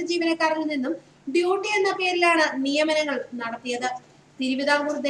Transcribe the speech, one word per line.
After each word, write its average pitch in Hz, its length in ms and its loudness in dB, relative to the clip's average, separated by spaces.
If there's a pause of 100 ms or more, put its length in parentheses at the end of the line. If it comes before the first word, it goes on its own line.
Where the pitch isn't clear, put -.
(100)
ജീവനക്കാരിൽ 320 600 0
നിന്നും 285 240 -2 (400)
ഡ്യൂട്ടി 370 340 2 (100)
എന്ന 392 200 4
പേരിലാണ് 349 480 4 (200)
നിയമനങ്ങൾ 302 520 0 (220)
നടത്തിയത്. 240 480 -6 (500)
തിരുവിതാംകൂർ 285 580 0 (140)